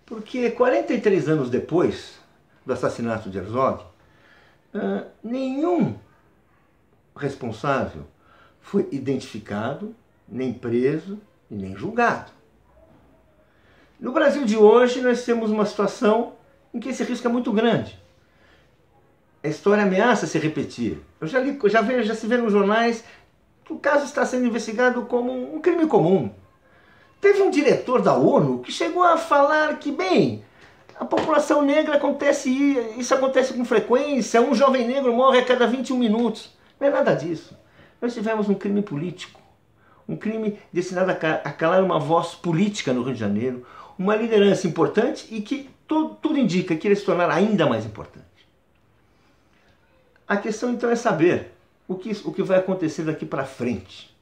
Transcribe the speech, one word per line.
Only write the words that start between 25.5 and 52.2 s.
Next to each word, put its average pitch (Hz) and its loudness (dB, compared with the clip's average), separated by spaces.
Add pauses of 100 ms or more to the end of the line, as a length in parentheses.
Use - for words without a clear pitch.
um 311 -8
crime 339 2
comum. 180 2 (840)
Teve 403 6
um 359 4
diretor 247 2
da 156 4
onu 139 4
que - -12
chegou 349 -2
a 339 4
falar 294 2
que, 294 -6
bem, 233 0 (520)
a - -10
população 294 2
negra 294 2
acontece, 285 0 (480)
isso 254 -2
acontece 262 2
com 240 -4
frequência, 240 2
um 269 2
jovem 254 2
negro 254 0
morre 254 6
a 247 2
cada 247 2
vinte 247 -4
e 262 -2
um 254 0
minutos. 226 -2 (220)
Não 277 0
é - 4
nada 262 2
disso. 156 -6 (480)
Nós 240 -4
tivemos 214 -2
um 196 2
crime 202 -2
político, 165 -10 (680)
um 160 -6
crime 214 -4 (140)
destinado 180 -2
a 175 -2
ca-, 160 -2
a 156 -6
calar 180 2
uma 170 0
voz 165 0
política 175 -2
no 123 -2
Rio 131 -4
de 110 -8
Janeiro, 113 -4 (300)
uma 196 0
liderança 208 2
importante 180 0
e 220 -8
que - -8 (160)
tu-, 311 -2
tudo 285 0
indica 180 2
que 160 -2
iria 196 4
se 202 -2
tornar 175 0
ainda 170 2
mais 113 -2
importante. - -16 (2000)
A 202 0
questão, 233 -4
então, 233 -2
é 233 2
saber 170 0 (340)
o 185 -6
que, 220 -10 (120)